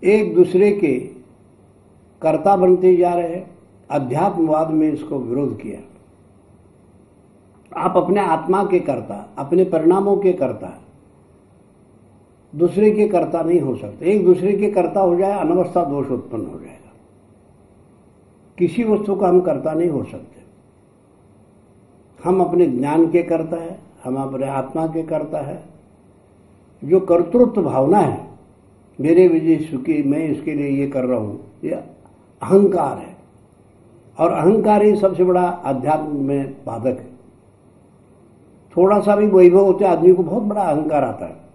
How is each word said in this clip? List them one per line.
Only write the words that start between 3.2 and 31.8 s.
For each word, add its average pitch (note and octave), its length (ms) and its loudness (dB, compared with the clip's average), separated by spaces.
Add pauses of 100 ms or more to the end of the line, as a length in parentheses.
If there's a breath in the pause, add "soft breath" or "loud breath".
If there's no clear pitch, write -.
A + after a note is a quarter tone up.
हैं, F#3+ 200 -14 (340)
अध्यात्मवाद D#3 800 -2
में D#3 200 0
इसको C#3 280 -8
विरोध A#2+ 380 -6
किया। G2+ 220 -14 (2000)
आप F3+ 160 0
अपने F#3 220 0
आत्मा F#3 440 -2
के F3+ 160 0
कर्ता, A2+ 580 -8
अपने E3+ 260 0
परिणामों F3+ 540 2
के F3+ 160 2
कर्ता, - 500 -8 (1700)
दूसरे F3 360 2
के G#3 160 2
कर्ता E3 340 -2
नहीं E3 200 0
हो C3 140 -4
सकते। G#2 300 -10
एक F#3+ 200 2
दूसरे F3+ 320 4
के G#3 140 -2
कर्ता F#3+ 280 -2
हो F3 160 2
जाए, G3 240 0
अनवस्था F3 460 0
दोष C#3 220 -4
उत्पन्न A2+ 380 -8
हो E2+ 140 -14
जाएगा। - 340 -20 (1600)
किसी F3+ 260 -2
वस्तु G#3 320 -2
का F#3 140 0
हम F3+ 120 4
कर्ता D#3 320 -2
नहीं E3+ 160 -2
हो C3+ 140 -4
सकते। - 380 -18 (1800)
हम F#3 180 2
अपने F3 260 2
ज्ञान D3 440 0
के E3+ 120 2
कर्ता D#3+ 340 -4
है, E3+ 220 -12 (240)
हम B2+ 120 -6
अपने C3+ 320 -6
आत्मा C#3 400 -6
के D#3+ 160 -6
कर्ता D#3 380 -6
है। C#3+ 220 -12 (1200)
जो E3 160 2
कर्तृत्व F#3 640 2
भावना C#3 360 2
है, A#2+ 320 -2 (680)
मेरे E3+ 260 6
विजय D#3+ 300 2
सुखी, D3 460 -4
मैं D3 240 -2
इसके D3 260 -6
लिए C#3+ 160 -4
ये C#3 180 -2
कर C3+ 180 -4
रहा B2 140 -2
हूँ, G#2 240 -10 (200)
ये - 80 -4 (720)